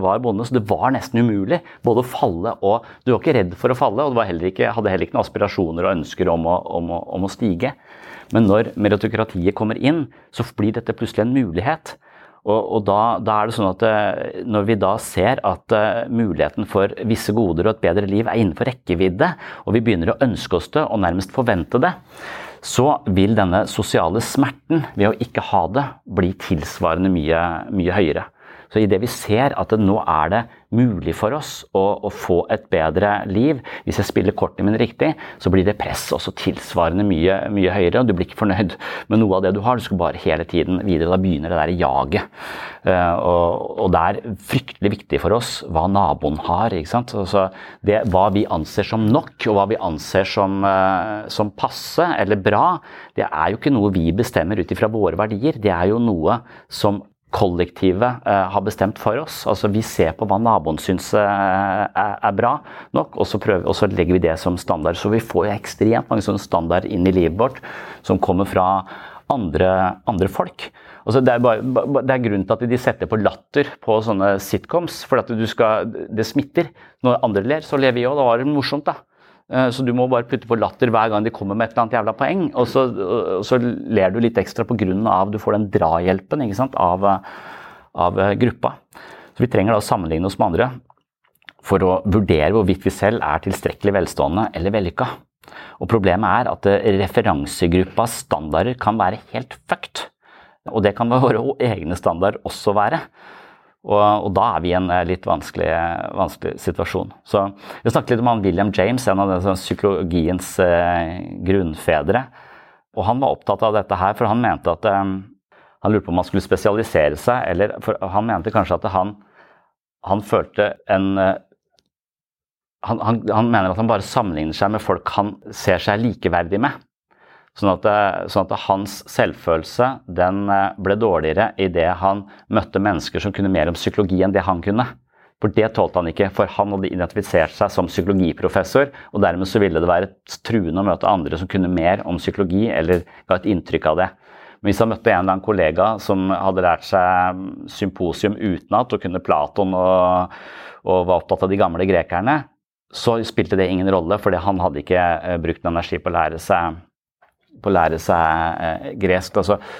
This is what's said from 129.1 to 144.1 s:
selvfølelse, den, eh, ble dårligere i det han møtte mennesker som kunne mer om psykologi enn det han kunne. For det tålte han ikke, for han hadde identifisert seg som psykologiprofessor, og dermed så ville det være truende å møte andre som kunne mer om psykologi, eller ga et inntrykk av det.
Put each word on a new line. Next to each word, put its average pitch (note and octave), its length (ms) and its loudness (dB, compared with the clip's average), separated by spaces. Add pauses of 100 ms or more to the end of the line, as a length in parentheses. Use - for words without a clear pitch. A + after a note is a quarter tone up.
selvfølelse, F2 760 0 (200)
den, F#2 400 0
eh, G2 320 2
ble F#2+ 160 0
dårligere F#2 540 2 (100)
i F#2 80 2
det E2+ 220 0 (100)
han G2 240 0 (240)
møtte G2 320 -2
mennesker F2+ 400 -2
som G2 120 -4
kunne G2 200 0
mer D#2+ 160 2
om E2+ 80 -4
psykologi F#2+ 480 0
enn G2 80 0
det F#2+ 140 0
han F2 180 -2
kunne. A2 220 0 (560)
For G#2+ 100 0
det A2 240 2
tålte F2+ 240 2
han E2 80 -4
ikke, F#2+ 240 0
for G2+ 160 0
han G2+ 240 -2
hadde F#2+ 160 -2
identifisert F2 640 -2
seg G2+ 220 0
som F2+ 160 0
psykologiprofessor, F#2+ 960 0 (240)
og G#2 80 -2
dermed F#2+ 300 2
så A2 100 2
ville E2 220 2
det F2 80 2
være F#2 180 2 (380)
truende F#2 340 0
å G2+ 60 0
møte F#2 240 0
andre E2 260 0
som F#2 140 -8
kunne F#2 180 0
mer F2+ 400 2
om F2 80 -4
psykologi, F#2+ 560 0
eller E2+ 300 0 (260)
ga F2+ 80 2
et F#2 160 -4
inntrykk - 380 -2
av D#2+ 100 0
det. F#2 60 2 (560)